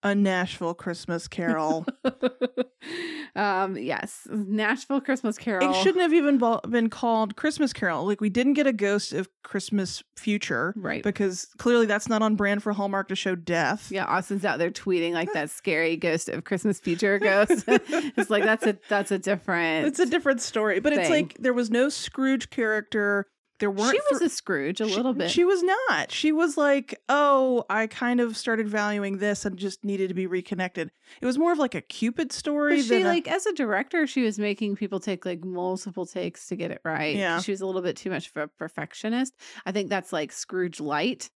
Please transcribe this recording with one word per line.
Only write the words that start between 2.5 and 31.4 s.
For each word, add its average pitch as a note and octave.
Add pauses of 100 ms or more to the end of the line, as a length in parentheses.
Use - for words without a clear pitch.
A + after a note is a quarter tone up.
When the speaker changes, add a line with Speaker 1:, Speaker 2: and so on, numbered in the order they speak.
Speaker 2:
Um, F#3+
yes, -
Nashville G#3+
Christmas B3
Carol. A#3
Speaker 1:
It -
shouldn't F#4
have E4
even C#4+
bo-, A#3
been A3+
called A3
Christmas D4+
Carol. E3
Like, G3+
we G#3
didn't B3+
get C#4+
a C4+
Ghost G3+
of F#3 (140)
Christmas G3 (140)
Future. F#3
Speaker 2:
Right. -
Speaker 1:
Because G3 (120)
clearly A#3+
that's G#3
not A3
on G#3+
brand G3+
for G#3+
Hallmark G3
to F#3+
show F#3
death. E3
Speaker 2:
Yeah, F#3+
Austin's F#3+
out C#3+
there E3+
tweeting, F3
like, E3+
that D#3
scary E3
Ghost E3
of -
Christmas G3
Future G3
ghost. G3+
<laughs> - (440)
It's G3
like, G#3+
that's A3+
a, G3+ (100)
that's G3+
a G3
different E3+
Speaker 1:
It's C#4
a F4+
different C#4
story. G#3+
But D4
it's F#3
Speaker 2:
thing. D4+
Speaker 1:
like, -
there B3+
was A#3+
no B3
Scrooge C4
character. G#3 (320)
There G#3
weren't G#3
Speaker 2:
She C5+ (100)
was -
Speaker 1:
thr- E4+
Speaker 2:
a -
Scrooge D#3
a G#3+
Speaker 1:
she, G3
Speaker 2:
little B3
bit. F3+
Speaker 1:
she E4
was F4+
not. F#4+
She D4+
was D#4
like, C#4+
"Oh, C4
I G#3+
kind B3
of A3+
started A3+
valuing G#3
this G3+
and F#3
just F#3+
needed G3
to F#3
be F#3+
reconnected." F3+ (320)
It -
was B3+
more E4+